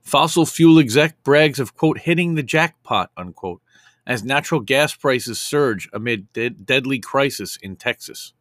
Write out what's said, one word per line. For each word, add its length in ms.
fossil 460
fuel 320
exec 460
brags 340
of, 160
quote, 240
"hitting 380
the 80
jackpot," 720
unquote, 440
as 160
natural 380
gas 340
prices 460
surge 520
amid 400
de-, 180
deadly 500
crisis 600
in 140
Texas. 680